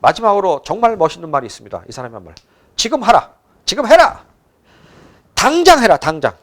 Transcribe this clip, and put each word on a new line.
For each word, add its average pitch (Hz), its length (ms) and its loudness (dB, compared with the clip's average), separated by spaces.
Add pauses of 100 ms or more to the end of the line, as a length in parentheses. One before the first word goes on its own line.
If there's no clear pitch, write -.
마지막으로 190 640 0
정말 226 320 -2
멋있는 165 340 -4
말이 139 160 -4
있습니다. 98 420 -16
이 117 40 -18
사람의 123 220 -14
한 98 100 -20
말. 82 100 -20 (420)
"지금 285 260 -4
하라. 202 320 0 (300)
지금 240 220 -4
해라. 302 380 4 (1080)
당장 320 480 2
해라. 190 140 2
당장. 147 460 -4